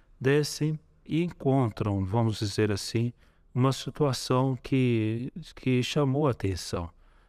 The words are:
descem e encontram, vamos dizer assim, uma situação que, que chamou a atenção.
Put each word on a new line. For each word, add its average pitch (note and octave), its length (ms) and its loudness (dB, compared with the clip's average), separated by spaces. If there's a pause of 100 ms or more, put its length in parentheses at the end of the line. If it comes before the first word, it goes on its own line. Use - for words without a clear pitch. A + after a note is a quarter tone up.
(160)
descem D3 600 0 (260)
e D#3 160 0
encontram, A2+ 840 0
vamos A2 340 0
dizer G#2+ 320 0
assim, A#2 400 -2 (420)
uma B2+ 200 4
situação C3 840 0
que, A#2+ 760 0 (200)
que B2+ 300 0
chamou C#3+ 460 2
a - 20 4
atenção. F2 580 -4 (400)